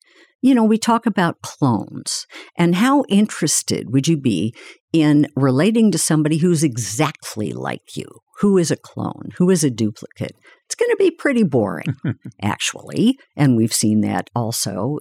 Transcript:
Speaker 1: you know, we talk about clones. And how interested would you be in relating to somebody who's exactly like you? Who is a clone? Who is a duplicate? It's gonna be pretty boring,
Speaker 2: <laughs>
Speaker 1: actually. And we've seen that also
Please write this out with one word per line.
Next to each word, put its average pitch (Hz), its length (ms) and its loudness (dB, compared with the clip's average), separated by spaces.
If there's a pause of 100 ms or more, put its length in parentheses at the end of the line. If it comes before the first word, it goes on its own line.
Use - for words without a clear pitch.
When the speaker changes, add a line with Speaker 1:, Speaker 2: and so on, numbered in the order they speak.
(400)
Speaker 1:
you 262 140 4
know, 226 100 4
we 220 140 2
talk 226 280 0
about 190 360 -2
clones. - 840 -4 (300)
And 175 200 2
how 262 320 2
interested 160 840 -2
would 135 160 2
you 165 80 4
be 113 380 -2 (380)
in 151 340 4 (100)
relating 175 560 2
to 160 60 -2
somebody 156 400 0
who's 165 240 2
exactly 110 920 -4
like 64 440 -10
you? - 100 -10 (340)
Who 202 160 4
is 170 140 2
a 143 60 -2
clone? - 640 -10
Who 180 120 4
is 165 140 2
a 143 60 2
duplicate? 110 640 -6 (340)
It's - 100 -10
gonna 480 200 0
be 381 140 2
pretty 262 320 0
boring, 117 600 -2
Speaker 2:
<laughs> - 380 -8
Speaker 1:
actually. - 760 -2 (180)
And 135 200 4
we've 113 160 2
seen 107 300 2
that 101 320 -4
also 113 680 -4